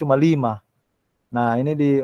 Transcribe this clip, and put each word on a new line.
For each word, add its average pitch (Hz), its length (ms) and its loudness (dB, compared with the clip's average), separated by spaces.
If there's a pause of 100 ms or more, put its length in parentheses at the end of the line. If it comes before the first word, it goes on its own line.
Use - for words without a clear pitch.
cuma 139 160 2
lima. 139 400 0 (720)
Nah, 120 320 -2
ini 147 160 -2
di, 143 140 0 (140)